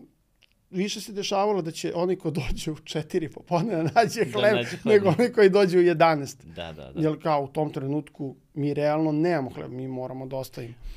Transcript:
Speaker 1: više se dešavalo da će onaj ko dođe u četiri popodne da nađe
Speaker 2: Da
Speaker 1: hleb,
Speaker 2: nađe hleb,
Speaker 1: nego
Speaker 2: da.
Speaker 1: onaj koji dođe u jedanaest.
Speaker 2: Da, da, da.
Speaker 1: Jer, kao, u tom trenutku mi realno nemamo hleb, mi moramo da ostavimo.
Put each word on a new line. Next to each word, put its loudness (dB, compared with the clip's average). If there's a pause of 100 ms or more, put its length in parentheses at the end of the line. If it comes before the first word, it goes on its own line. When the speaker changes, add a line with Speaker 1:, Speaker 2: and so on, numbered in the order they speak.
(680)
Speaker 1:
više -4
se -14
dešavalo 0
da -6
će -6
onaj 0
ko -4
dođe -4
u -10
četiri -6
popodne -2
da 0
nađe 2
Speaker 2:
Da -4
Speaker 1:
hleb, 2
Speaker 2:
nađe -4
hleb, 2
Speaker 1:
nego 6
Speaker 2:
da. 4
Speaker 1:
onaj 2
koji 6
dođe 4
u 8
jedanaest. 2
Speaker 2:
Da, -12
da, -16
da. -6
Speaker 1:
Jer, 0
kao, 2
u -6
tom -4
trenutku -6 (180)
mi -2
realno 0
nemamo 0
hleb, -14
mi -10
moramo -8
da -10
ostavimo. -12 (240)